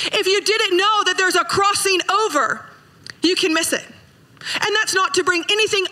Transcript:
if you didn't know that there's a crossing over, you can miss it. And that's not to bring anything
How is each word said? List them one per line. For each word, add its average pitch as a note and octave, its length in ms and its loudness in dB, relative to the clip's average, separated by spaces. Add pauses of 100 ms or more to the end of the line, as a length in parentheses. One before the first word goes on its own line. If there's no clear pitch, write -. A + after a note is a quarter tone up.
(120)
if G4+ 140 0
you G4 160 2
didn't G#4 340 0
know G#4 280 2
that F#4 120 0
there's F#4 200 2
a E4 80 2
crossing G4 560 0 (100)
over, F4 560 0 (560)
you E4+ 140 2
can E4 180 0
miss E4 180 -2
it. - 120 -4 (680)
And G#4 220 -2
that's G#4+ 180 0
not F#4+ 200 0
to F4+ 100 0
bring E4+ 260 0
anything G#4 420 2